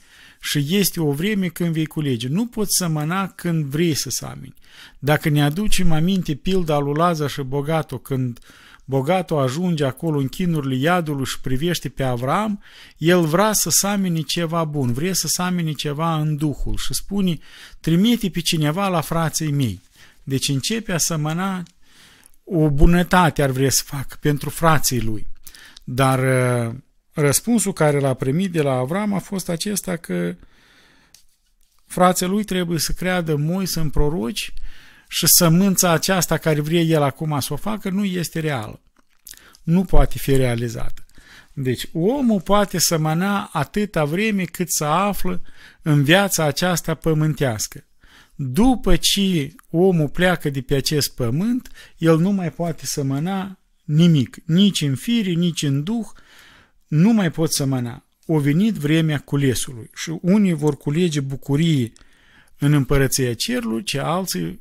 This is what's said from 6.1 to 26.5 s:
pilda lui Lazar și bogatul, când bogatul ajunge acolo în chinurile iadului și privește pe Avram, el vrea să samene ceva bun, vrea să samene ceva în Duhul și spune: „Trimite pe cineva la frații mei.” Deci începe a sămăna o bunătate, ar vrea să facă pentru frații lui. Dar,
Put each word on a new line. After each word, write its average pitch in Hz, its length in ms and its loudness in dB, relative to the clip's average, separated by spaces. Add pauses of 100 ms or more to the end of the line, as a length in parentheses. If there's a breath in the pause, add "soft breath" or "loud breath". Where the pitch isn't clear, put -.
pilda 165 440 0
lui 143 180 0
Lazar 160 340 0
și 143 120 -8
bogatul, 139 580 -4
când 127 380 -4 (460 loud breath)
bogatul 151 540 0
ajunge 147 460 0
acolo 147 340 -2
în 135 100 -2
chinurile 151 480 -2
iadului 151 480 -2
și - 160 -6
privește 143 480 -2
pe - 140 -6
Avram, 139 600 -2 (340 loud breath)
el 170 280 4
vrea 190 280 2
să 175 180 -2
samene 190 500 0
ceva 165 440 -2
bun, 147 280 -2
vrea 165 200 -2
să 165 160 -2
samene 175 440 -2
ceva 151 480 -2
în 151 160 0
Duhul 147 400 -2
și - 180 -2
spune: 190 440 -2 (420 loud breath)
„Trimite 196 500 2
pe 175 100 -4
cineva 160 480 0
la 175 120 0
frații 160 500 -2
mei.” 127 300 -2 (420 soft breath)
Deci 135 260 -4
începe 190 440 -4
a 165 60 -2
sămăna 170 640 -2 (840 soft breath)
o 156 260 2
bunătate, 170 720 4
ar 139 80 2
vrea 131 200 2
să - 140 0
facă - 360 -8
pentru 147 300 -2
frații 151 500 2
lui. 104 260 -2 (580 loud breath)
Dar, 131 340 2 (500)